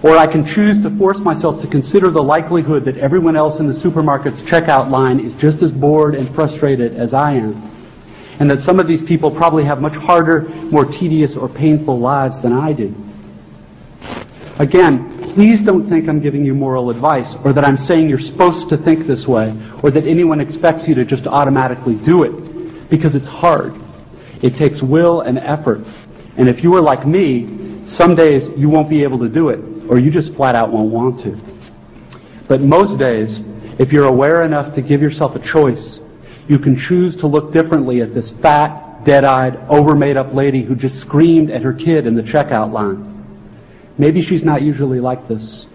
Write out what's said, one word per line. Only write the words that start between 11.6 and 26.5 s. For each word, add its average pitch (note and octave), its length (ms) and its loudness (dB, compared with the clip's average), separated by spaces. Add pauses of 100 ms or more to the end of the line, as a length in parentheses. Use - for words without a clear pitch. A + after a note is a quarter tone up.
lives C3 400 -2
than A#2+ 140 0
I D3+ 180 -2
do. A#2+ 220 -6 (1600)
Again, D#3+ 760 0
please G#3 320 4
don't F#3+ 240 0
think D#3+ 200 0
I'm D3+ 120 0
giving C#3+ 240 -2
you C3+ 100 0
moral C3 360 -2
advice, B2+ 520 -2
or C#3 120 0
that C#3+ 100 2
I'm C3+ 120 2
saying D#3+ 320 2
you're C3+ 120 0
supposed - 480 0
to D3+ 80 0
think D#3+ 280 0
this C#3 220 -4
way, A2 260 0 (300)
or D3 80 4
that C3 160 0
anyone D#3+ 340 2
expects D#3 460 -2
you D#3 80 2
to B2+ 100 0
just B2+ 220 -4
automatically C3 720 0
do D3+ 260 2
it, - 680 -8
because D3+ 280 0
it's C3+ 100 -4
hard. - 480 0 (680)
It B2+ 120 2
takes D3+ 260 0
will D#3+ 420 2
and B2+ 160 -2
effort. C#3 460 -4 (520)
And B2+ 120 4
if A#2+ 140 -2